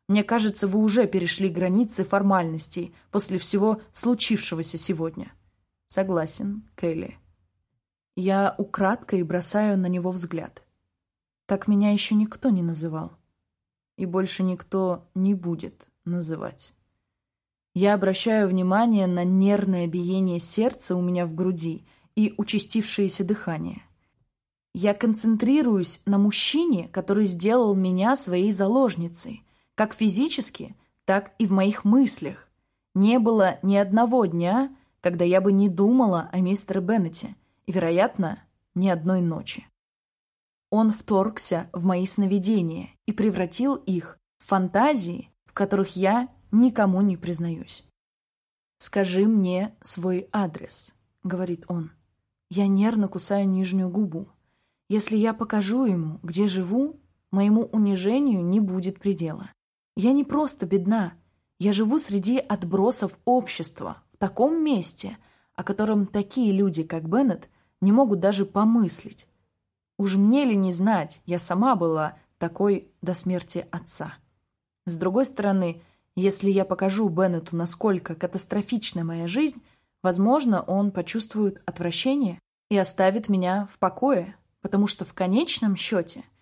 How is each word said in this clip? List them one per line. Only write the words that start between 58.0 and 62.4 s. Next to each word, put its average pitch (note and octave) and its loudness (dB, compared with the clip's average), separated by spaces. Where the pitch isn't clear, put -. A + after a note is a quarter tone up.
не F#3 2
будет F#3+ -2
предела. E3+ -4
Я A3 2
не C#4+ 4
просто C#4+ -2
бедна. F#3+ 0
Я G3+ 2
живу A3 2
среди G3+ -2
отбросов G3 -2